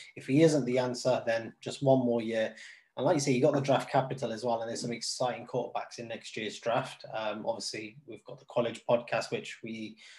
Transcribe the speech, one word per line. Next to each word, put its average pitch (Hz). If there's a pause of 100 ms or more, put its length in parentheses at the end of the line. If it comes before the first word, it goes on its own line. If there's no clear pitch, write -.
(140)
If -
he 139
isn't 151
the 123
answer, 123
then 113
just -
one 135
more 120
year. 113 (420)
And 127
like 175
you 147
say, 139
you 123
got 143
the 139
draft 131
capital 127
as 110
well, 117
and 113
there's 117
some 120
exciting 117
quarterbacks -
in 117
next -
year's 107
draft. 127 (100)
Um, 107
obviously, 110 (100)
we've 110
got -
the -
college 117
podcast, 120
which -
we 113 (220)